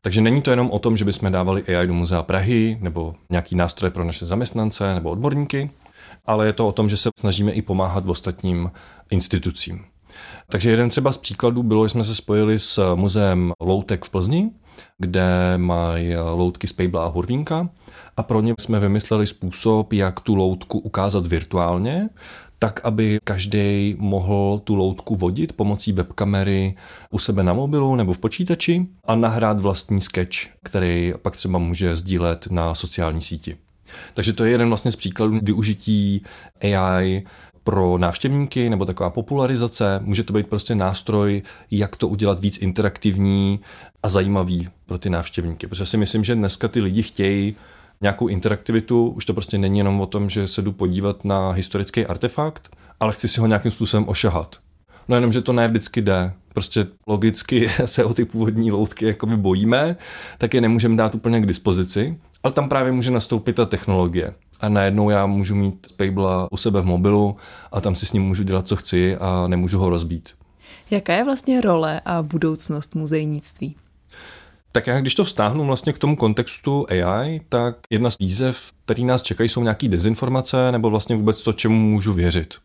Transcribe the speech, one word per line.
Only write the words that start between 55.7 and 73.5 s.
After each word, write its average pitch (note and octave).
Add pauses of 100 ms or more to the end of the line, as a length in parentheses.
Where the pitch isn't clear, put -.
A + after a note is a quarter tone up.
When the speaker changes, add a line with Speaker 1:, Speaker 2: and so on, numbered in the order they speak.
Speaker 1:
jde. F#2 (200)
Prostě G2+ (200)
logicky A2
<laughs> C3
se -
o A2+
ty A#2+
původní A2+
loutky G#2
jakoby A2
bojíme, A2 (420)
tak A#2
je B2+
nemůžeme A2+
dát A2
úplně A#2
k G#2+
dispozici, G2 (240)
ale C3+
tam C#3
právě C3
může B2+
nastoupit A#2
ta A#2+
technologie. F2+ (260)
A G#2+
najednou G#2
já G2+
můžu G2
mít G2
Spejbla F#2+
u G2
sebe G2+
v F2
mobilu G2+ (360)
a G#2
tam F#2+
si -
s -
ním G2
můžu F#2+
dělat, F#2+
co G#2
chci F#2
a F2+
nemůžu F2+
ho F#2
rozbít. E2 (600)
Speaker 2:
Jaká G3+
je G#3+
vlastně C4
role D#3+
a F3
budoucnost D#3
muzejnictví? D3+ (960)